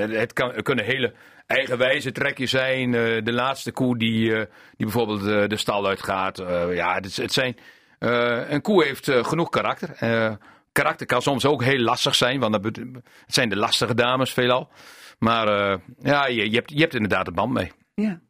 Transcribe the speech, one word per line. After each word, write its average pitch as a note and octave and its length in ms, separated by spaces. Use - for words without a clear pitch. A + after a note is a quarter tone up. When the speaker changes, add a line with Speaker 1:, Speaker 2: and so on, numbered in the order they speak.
Speaker 1:
het A2 220
kan, B2 220
het A2+ 80
kunnen A#2+ 220
hele B2 280
eigenwijze B2+ 680
trekjes C3+ 380
zijn. C3 440
Eh, A2+ 300
de A#2+ 80
laatste B2 400
koe B2 260
die, A2+ 340
eh, A2 60
die A2 100
bijvoorbeeld, G#2+ 400
eh, G#2 220
de G#2 80
stal G#2 300
uitgaat. F#2+ 520
Eh, F2+ 360
ja, F2 200
het F#2+ 120
is, F#2+ 100
het A#2+ 160
zijn, B2+ 240
eh, A#2+ 520
een D3 120
koe G3 220
heeft, C3+ 240
eh, B2 160
genoeg D#3+ 240
karakter. A#2+ 500
Eh, A2+ 340
karakter D3 340
kan B2 160
soms C#3 240
ook C#3 160
heel C3 160
lastig B2 360
zijn, C3 260
want A2 120
dat G#2 100
bet-, G#2+ 140
het - 580
zijn B2+ 140
de F#2+ 80
lastige A2+ 380
dames B2 380
veelal. B2 360
Maar, A2+ 300
eh, F#2+ 60
ja, C#3+ 280
je, A2 240
je A2 60
hebt, - 160
je D3 80
hebt D#3+ 140
inderdaad F#2+ 320
een F2+ 80
band G#2 180
mee. G2+ 200
Speaker 2:
Ja, G#3 360